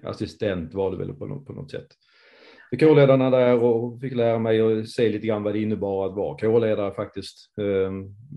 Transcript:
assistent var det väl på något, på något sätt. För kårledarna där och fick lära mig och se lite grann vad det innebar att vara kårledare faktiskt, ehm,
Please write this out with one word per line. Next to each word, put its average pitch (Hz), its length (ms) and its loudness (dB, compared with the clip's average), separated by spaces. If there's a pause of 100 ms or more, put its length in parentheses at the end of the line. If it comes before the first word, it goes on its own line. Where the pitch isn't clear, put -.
assistent 95 720 -6
var 95 180 -2
det 92 60 -8
väl 95 160 -8
på - 120 -14
något, 98 220 -12
på 101 60 -14
något 98 180 -14
sätt. - 160 -14 (840)
För - 80 -6
kårledarna 139 520 6
där 123 300 4
och 117 420 0
fick 131 140 -8
lära 117 240 2
mig 110 220 2
och 110 280 0
se 117 200 0
lite 107 180 -6
grann 104 160 -2
vad 104 100 -2
det 104 80 -2
innebar 98 480 -2
att 92 60 -10
vara 78 220 -4
kårledare 107 560 0
faktiskt, - 640 -12
ehm, 98 580 -4 (220)